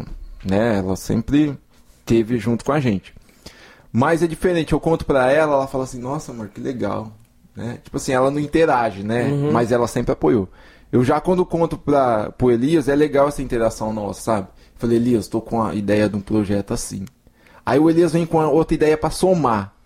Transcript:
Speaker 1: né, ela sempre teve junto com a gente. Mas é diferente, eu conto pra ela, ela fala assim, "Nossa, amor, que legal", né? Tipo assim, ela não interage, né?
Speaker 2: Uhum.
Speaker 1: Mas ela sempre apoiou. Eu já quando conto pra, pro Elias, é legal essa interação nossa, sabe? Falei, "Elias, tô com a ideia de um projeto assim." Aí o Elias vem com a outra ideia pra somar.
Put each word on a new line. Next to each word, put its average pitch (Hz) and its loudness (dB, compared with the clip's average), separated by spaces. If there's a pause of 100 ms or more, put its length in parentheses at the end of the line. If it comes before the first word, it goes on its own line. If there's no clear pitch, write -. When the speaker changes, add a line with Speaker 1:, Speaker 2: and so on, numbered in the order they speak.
(440)
Speaker 1:
né, 101 0
ela 92 -2
sempre 131 -2 (480)
teve 117 2
junto 113 -2
com 139 -2
a 151 0
gente. 113 -2 (800)
Mas 151 2
é 175 4
diferente, 165 -2
eu 151 4
conto 165 0
pra 131 2
ela, 151 2
ela 135 0
fala 131 -4
assim, 127 -12
"Nossa, 135 -8
amor, 113 -12
que 120 -16
legal", 110 -6 (460)
né? 113 -10
Tipo - -10
assim, 139 -6
ela 131 4
não 147 -2
interage, 135 0
né? 117 -2
Speaker 2:
Uhum. 143 0
Speaker 1:
Mas 117 2
ela 120 2
sempre 120 -2
apoiou. 131 2 (440)
Eu 127 4
já 147 2
quando 180 2
conto 165 -2
pra, 123 0
pro 127 2
Elias, 135 2
é 139 2
legal 147 4
essa 143 -6
interação 113 -2
nossa, 101 -6
sabe? 104 -2 (280)
Falei, 117 0
"Elias, 120 0
tô 113 -4
com 113 -4
a 90 -4
ideia 104 0
de 98 -4
um 98 -6
projeto 101 -2
assim." 101 -8 (640)
Aí 123 2
o 165 6
Elias 165 2
vem 170 0
com 165 0
a 156 2
outra 156 2
ideia 156 4
pra 156 -2
somar. 131 0 (140)